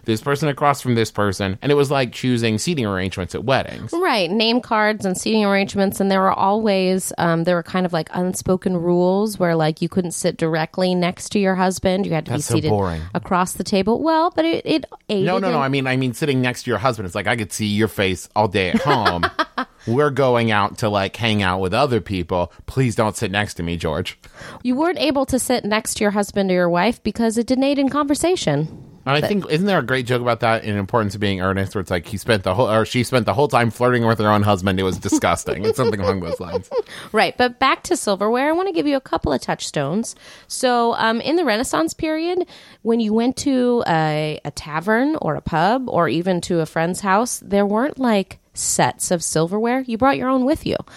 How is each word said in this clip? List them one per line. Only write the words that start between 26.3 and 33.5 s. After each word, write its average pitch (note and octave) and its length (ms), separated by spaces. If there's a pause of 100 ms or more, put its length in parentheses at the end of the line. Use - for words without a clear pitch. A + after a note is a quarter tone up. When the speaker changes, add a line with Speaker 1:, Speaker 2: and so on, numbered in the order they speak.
Speaker 2:
or F3+ 40
your F3+ 140
wife F3 340
because A3+ 360
it A3+ 80
didn't C4 180
aid C#4 140
in C#4 100
conversation. C#4+ 800 (380)
Speaker 1:
And C3 100
I D3+ 60
Speaker 2:
But A3 60
Speaker 1:
think, G3+ 220
isn't E3+ 160
there F#3+ 120
a C#3 40
great B2+ 220
joke A#2+ 160
about A#2+ 200
that A2+ 240
in G#2 120
Importance G2+ 380
of G#2 80
Being G2 180
Earnest, F#2+ 340
where G#2 60
it's F2+ 100
like, F2+ 160
he G2 120
spent G#2+ 240
the F#2 120
whole, A#2 160
or A2 140
she B2+ 200
spent A#2+ 200
the G2 80
whole C#3 160
time A#2+ 220